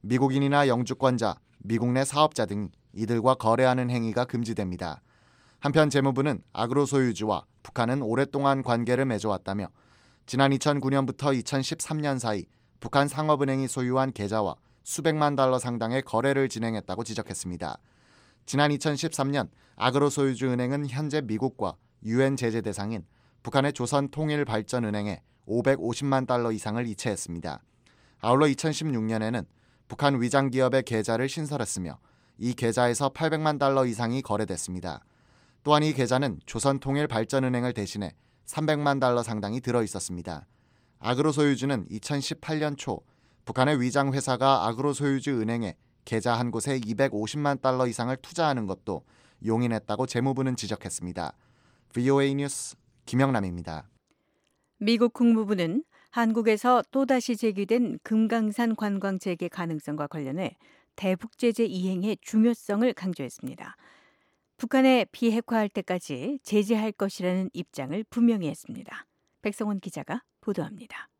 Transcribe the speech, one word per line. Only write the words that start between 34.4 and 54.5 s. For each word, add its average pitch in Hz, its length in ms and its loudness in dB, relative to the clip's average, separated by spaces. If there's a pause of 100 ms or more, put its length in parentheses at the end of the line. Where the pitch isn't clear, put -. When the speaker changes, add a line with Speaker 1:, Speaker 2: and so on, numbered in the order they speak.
Speaker 1:
또한 151 200 4
이 156 100 2
계좌는 127 520 0
조선 139 340 0
통일 143 280 -2
발전 117 380 0
은행을 123 280 -2
대신해 101 400 -6 (320)
삼백만 147 540 0
달러 123 240 2
상당이 107 380 -4
들어 120 220 0
있었습니다. 87 600 -8 (540)
아그로 135 320 0
소유주는 139 580 2
이천십팔 143 720 -6
년 151 160 -2
초 - 260 -6 (440)
북한의 127 360 2
위장 135 320 2
회사가 131 540 2
아그로 131 260 -2
소유주 135 480 0
은행에 110 340 -4 (300)
계좌 113 320 0
한 120 140 -2
곳에 135 340 -2
이백오십만 131 760 0
달러 127 280 2
이상을 120 300 -2
투자하는 139 480 -2
것도 92 380 -6 (420)
용인했다고 113 600 0
재무부는 131 500 0
지적했습니다. 90 800 -8 (600)
브이오에이 139 420 2
뉴스 - 400 -6 (300)
김영남입니다. 92 840 0 (920)